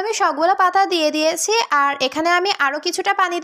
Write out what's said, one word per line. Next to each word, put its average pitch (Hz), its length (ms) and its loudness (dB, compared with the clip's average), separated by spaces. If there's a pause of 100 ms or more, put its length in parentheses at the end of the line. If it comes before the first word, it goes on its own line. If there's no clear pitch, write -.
আমি 427 200 -4
সবগুলো 330 320 2 (100)
পাতা 370 200 2 (100)
দিয়ে 320 240 2
দিয়েছি। 330 380 0 (300)
আর 277 80 0 (140)
এখানে 311 220 -2 (100)
আমি 370 120 0 (160)
আরও 277 200 -2
কিছুটা 359 340 -2
পানি 359 240 0